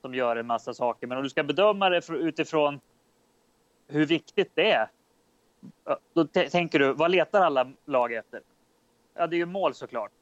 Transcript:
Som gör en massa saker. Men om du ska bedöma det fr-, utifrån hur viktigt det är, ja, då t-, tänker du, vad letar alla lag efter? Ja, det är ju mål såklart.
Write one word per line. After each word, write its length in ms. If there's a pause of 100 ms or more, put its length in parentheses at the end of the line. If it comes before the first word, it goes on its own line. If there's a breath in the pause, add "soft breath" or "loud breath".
Som 120
gör 220
en 120
massa 260
saker. 340
Men 100
om 60
du 60
ska 140
bedöma 460
det 120
fr-, 140
utifrån 640 (1080)
hur 180
viktigt 480
det 180
är, 160 (960)
ja, 140 (160)
då 100
t-, 240
tänker 300
du, 140
vad 180
letar 300
alla 300 (140)
lag 280
efter? 280 (760)
Ja, 100
det 80
är 20
ju 80
mål 280
såklart. 380 (100)